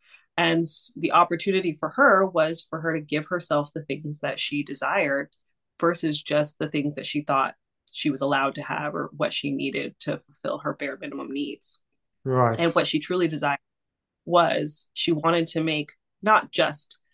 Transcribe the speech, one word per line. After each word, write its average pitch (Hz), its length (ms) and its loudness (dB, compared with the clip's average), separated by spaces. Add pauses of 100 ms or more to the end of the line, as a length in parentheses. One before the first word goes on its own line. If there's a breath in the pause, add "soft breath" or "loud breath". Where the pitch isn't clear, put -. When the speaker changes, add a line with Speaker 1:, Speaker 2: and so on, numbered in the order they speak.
(380 soft breath)
Speaker 1:
And 165 240 2
s-, - 340 -4
the 160 180 -2
opportunity 175 600 2
for 156 160 -4
her 202 360 6
was 165 440 0
for 160 120 -8
her 160 120 -2
to 160 80 -2
give 151 260 -4
herself 151 460 -2
the 151 100 -8
things 151 360 -6
that 156 200 -6
she 147 240 -4
desired 143 680 -2 (500)
versus 165 420 0
just 151 380 0
the 151 100 -4
things 147 260 -2
that - 100 -8
she 147 160 -4
thought 135 340 0 (360)
she - 180 -2
was 135 120 -2
allowed 139 340 0
to 139 60 -10
have 147 320 -6
or 143 220 -6
what 147 160 -2
she 143 200 -4
needed 139 480 -4
to - 200 -4
fulfill - 400 -8
her 147 140 -6
bare 139 240 -8
minimum 139 340 -10
needs. - 480 -8 (440)
Speaker 2:
Right. 127 360 4
Speaker 1:
And 165 160 2
what 165 120 4
she 160 120 0
truly 180 280 0
desired 147 320 -2 (680)
was 165 680 2
she - 180 0
wanted 165 360 2
to 160 160 -2
make 151 300 -2 (280)
not 208 300 4
just, - 460 -2 (160)